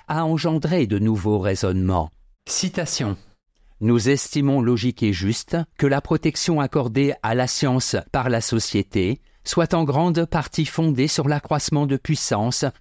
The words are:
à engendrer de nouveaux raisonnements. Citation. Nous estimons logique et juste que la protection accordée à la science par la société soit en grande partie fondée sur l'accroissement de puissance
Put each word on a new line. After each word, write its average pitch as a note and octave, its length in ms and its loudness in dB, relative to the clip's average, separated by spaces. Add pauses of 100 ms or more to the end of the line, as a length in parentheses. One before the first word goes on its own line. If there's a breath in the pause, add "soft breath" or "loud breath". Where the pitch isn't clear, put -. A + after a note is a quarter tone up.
à D#3+ 180 -2
engendrer D#3+ 640 0
de G2+ 100 0
nouveaux G#2 420 2
raisonnements. F#2 680 0 (400)
Citation. D3+ 680 -4 (640)
Nous A#2 300 2
estimons C#3 500 0
logique A#2+ 440 0
et G#2 100 2
juste G2 420 -2 (220)
que - 80 0
la C#3 160 2
protection D#3+ 580 0
accordée C#3 640 0
à A2+ 140 -2
la B2+ 100 2
science B2 500 0 (160)
par C3 160 0
la A#2 140 0
société G#2+ 800 0 (220)
soit - 320 0
en E3 80 2
grande D#3+ 420 0
partie D#3+ 400 -2
fondée D3 420 0
sur D3 200 -2
l'accroissement D3 580 0
de C#3 100 0
puissance B2+ 720 -2 (160)